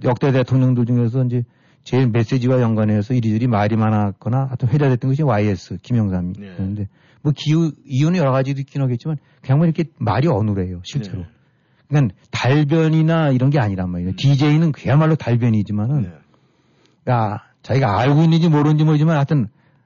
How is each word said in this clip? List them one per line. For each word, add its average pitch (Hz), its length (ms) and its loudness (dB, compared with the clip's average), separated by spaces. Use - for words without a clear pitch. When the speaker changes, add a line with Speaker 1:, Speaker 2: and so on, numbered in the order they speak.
Speaker 1:
역대 131 280 0
대통령들 127 540 2
중에서 120 380 0
이제 120 200 -2
제일 127 260 0
메시지와 127 540 0
연관해서 107 500 0
이리저리 113 340 0
말이 107 300 0
많았거나 110 720 -2
하여튼 131 220 -4
회자됐던 135 420 0
것이 139 120 0
와이에스 104 600 -2
김영삼이었는데 95 1000 -4
Speaker 2:
네. 98 60 -8
Speaker 1:
뭐 147 160 0
기후, 156 360 0
이유는 151 340 0
여러 135 140 2
가지도 135 280 -2
있긴 139 200 -8
하겠지만 135 380 -4
그냥 135 160 0
뭐 170 80 2
이렇게 160 180 0
말이 113 280 -2
어눌해요, 98 580 -2
실제로. 101 340 -8
Speaker 2:
네. 85 80 -10
Speaker 1:
그러니까 135 260 0
달변이나 156 1000 2
이런 131 200 2
게 151 80 2
아니란 95 320 -2
말이에요. 90 220 -4
Speaker 2:
음. - 40 -8
Speaker 1:
디제이는 147 560 2
그야말로 156 440 2
달변이지만은 113 880 0
Speaker 2:
네. 85 100 -8
Speaker 1:
야, 110 300 -2
자기가 113 360 0
알고 143 240 4
있는지 165 260 4
모르는지 151 360 2
모르지만 156 320 2
하여튼 139 320 0